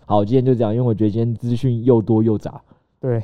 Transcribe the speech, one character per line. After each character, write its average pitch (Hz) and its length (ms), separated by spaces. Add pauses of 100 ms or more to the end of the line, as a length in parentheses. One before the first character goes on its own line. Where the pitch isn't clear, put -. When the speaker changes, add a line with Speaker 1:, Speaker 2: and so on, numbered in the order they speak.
Speaker 1:
好， 104 180
今 110 120
天 127 80
就 131 100
这 117 80
样， 107 100
因 117 80
为 127 60
我 117 80
觉 107 100
得 107 60
今 101 80
天 117 160
资 120 220
讯 117 260
又 117 200
多 110 200
又 110 140
杂。 - 240 (400)
Speaker 2:
对， 120 240